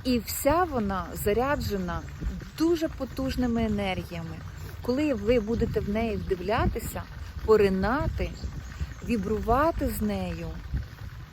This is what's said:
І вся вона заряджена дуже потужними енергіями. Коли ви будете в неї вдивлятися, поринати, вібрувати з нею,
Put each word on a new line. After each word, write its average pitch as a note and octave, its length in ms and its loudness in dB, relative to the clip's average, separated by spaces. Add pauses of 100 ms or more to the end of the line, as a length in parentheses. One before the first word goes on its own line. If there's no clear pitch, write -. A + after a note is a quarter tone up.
І B3 160 2
вся D4+ 440 2
вона G3+ 500 0
заряджена G#3 880 0 (560)
дуже D#4+ 300 2
потужними B3 760 0
енергіями. F3+ 720 -2 (460)
Коли C#4 320 2
ви A3 260 4
будете A3 400 0
в F#3+ 100 -4
неї A3 260 0
вдивлятися, F#3+ 880 0 (420)
поринати, G#3 840 4 (760)
вібрувати A3+ 840 2
з G#3+ 120 -4
нею, F#3 460 -2 (840)